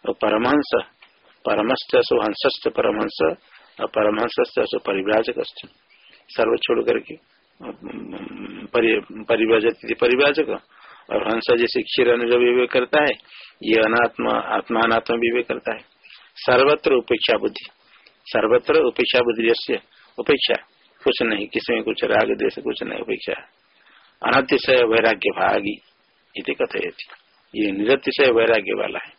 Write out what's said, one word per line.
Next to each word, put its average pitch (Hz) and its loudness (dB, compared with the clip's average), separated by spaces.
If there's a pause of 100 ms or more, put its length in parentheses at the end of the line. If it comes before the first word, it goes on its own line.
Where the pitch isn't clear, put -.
और 104 -4
परमहंस, 120 0 (720)
परमश्च 110 -2
सो 123 4
हंसश्च 107 -2
परमहंस, 110 -2 (600)
और 104 -4
परमहंसश्च 107 0
सो 107 -2
परिव्राजकश्च। 104 -2 (600)
सर्व 117 2
छोड़ 120 -2
करके 113 -2 (1500)
परि-, 113 0
परिव्राजक, 113 0
परिव्राजक, 135 2 (600)
और 104 -2
हंस 113 -2 (100)
जैसे 117 0
क्षीर 120 0
अन्न 120 2
जब 123 4
विवेक 123 2
करता 131 0
है, 143 0 (500)
ये 110 2
अनात्मा, 117 2
आत्मा 113 -2
अनात्मा 113 0
विवेक 117 0
करता 123 -6
है। 110 -10 (560)
सर्वत्र 135 2
उपेक्षा 117 2
बुद्धि, 104 -6 (580)
सर्वत्र 120 2
उपेक्षा 127 0
बुद्धि 117 2
से, - -4 (420)
उपेक्षा, 127 0 (460)
कुछ 131 0
नहीं, 107 -2
किसी 117 -4
में 110 -2
कुछ 110 -2
राग 110 2
द्वेष 113 -2
कुछ 123 -6
नहीं, - -8
उपेक्षा। - -6 (880)
अनतिशय 131 2
वैराग्य 113 2
भागी 101 -2 (600)
इति - -8
कथयति। 104 -6 (480)
ये 107 -2
निरतिशय 127 0
वैराग्य 113 2
वाला 101 -6
है। - -16